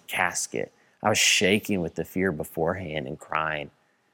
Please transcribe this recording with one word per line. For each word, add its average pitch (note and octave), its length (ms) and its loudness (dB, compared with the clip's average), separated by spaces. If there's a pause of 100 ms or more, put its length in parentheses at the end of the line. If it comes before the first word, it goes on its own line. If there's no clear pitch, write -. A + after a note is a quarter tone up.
casket. - 680 -2 (300)
I G#2+ 80 4
was G#2+ 80 4
shaking G2+ 640 4
with E2 120 -4
the D#2+ 100 -4
fear F#2 280 0
beforehand D#2+ 720 -4
and D2+ 120 -8
crying. D#2 520 -4 (440)